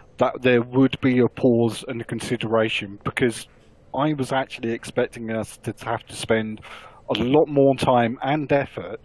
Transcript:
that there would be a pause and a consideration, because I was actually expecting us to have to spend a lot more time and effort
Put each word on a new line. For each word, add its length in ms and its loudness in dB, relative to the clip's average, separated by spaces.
that 240 -2
there 220 4
would 380 2
be 180 2
a 100 4
pause 580 0
and 140 -8
a 40 -10
consideration, 1000 -4
because 420 -2
I 200 0
was 180 -6
actually 400 -4
expecting 580 -4
us 280 -6
to 240 -8
have 240 -6
to 100 -16
spend 460 -2
a 80 0
lot 280 4
more 300 4
time 460 2
and 280 -2
effort 540 -2